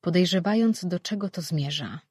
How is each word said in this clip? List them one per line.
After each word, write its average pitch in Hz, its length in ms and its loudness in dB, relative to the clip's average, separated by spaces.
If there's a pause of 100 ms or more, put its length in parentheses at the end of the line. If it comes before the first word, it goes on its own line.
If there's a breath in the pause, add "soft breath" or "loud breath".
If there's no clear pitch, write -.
podejrzewając, 185 840 2
do 175 140 -2
czego 202 300 -6
to 180 120 -10
zmierza. 147 580 -4 (120)